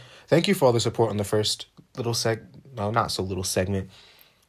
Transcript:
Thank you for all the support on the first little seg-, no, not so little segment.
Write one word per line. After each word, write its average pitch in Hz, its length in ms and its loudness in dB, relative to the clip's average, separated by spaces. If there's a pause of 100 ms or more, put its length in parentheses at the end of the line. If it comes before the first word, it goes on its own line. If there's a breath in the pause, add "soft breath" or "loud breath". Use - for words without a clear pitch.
(280 loud breath)
Thank 170 200 4
you 196 80 2
for 147 100 2
all 123 80 6
the 117 60 2
support 110 320 0
on 104 60 -4
the 104 60 0
first - 440 -2 (280)
little 117 180 -4
seg-, 113 340 -4 (280)
no, 104 140 -4
not 110 220 0
so - 100 -4
little 92 220 -4
segment. 95 460 -2 (600 loud breath)